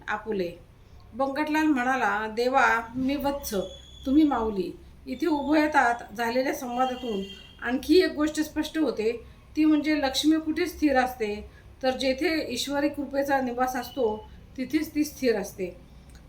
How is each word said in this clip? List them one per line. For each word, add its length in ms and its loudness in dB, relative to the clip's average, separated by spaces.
आपुले." 420 -4
बंकटलाल 480 0
म्हणाला, 640 2
"देवा, 440 4
मी 220 0
वत्स, 380 -4
तुम्ही 160 6
माऊली." 560 0
इथे 200 -4
उभयतात 880 2
झालेल्या 380 0
संवादातून 680 -2
आणखी 380 4
एक 120 4
गोष्ट 280 -2
स्पष्ट 380 -4
होते, 480 -2
ती 80 4
म्हणजे 340 4
लक्ष्मी 420 2
कुठे 260 -2
स्थिर 300 2
असते, 540 -2
तर 80 2
जेथे 600 0
ईश्वरी 360 0
कृपेचा 520 0
निवास 360 -2
असतो, 540 -4
तिथेच 380 -4
ती 100 2
स्थिर 320 0
असते. 540 -8